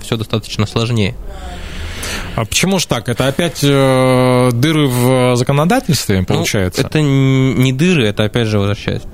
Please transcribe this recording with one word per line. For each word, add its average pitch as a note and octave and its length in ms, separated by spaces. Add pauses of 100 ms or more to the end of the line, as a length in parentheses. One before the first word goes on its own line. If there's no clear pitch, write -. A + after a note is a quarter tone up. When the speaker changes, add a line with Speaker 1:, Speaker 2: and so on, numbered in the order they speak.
Speaker 1:
все - 120
достаточно A2 500
сложнее. A2+ 500 (1200)
Speaker 2:
А A#2 80
почему F#3 340
ж D#3 80
так? A#2+ 220
Это B2+ 200
опять, E3+ 340
э, C3 920
дыры D3 360
в B2 480
законодательстве, C#3+ 840
Speaker 1:
Ну, F2+ 60
Speaker 2:
получается? A2 560
Speaker 1:
это B2+ 160
н-, C3+ 580
не B2+ 160
дыры, D#3 340
это, G#2 180
опять A2+ 220
же, G#2+ 120
возвращаясь, G2+ 420 (120)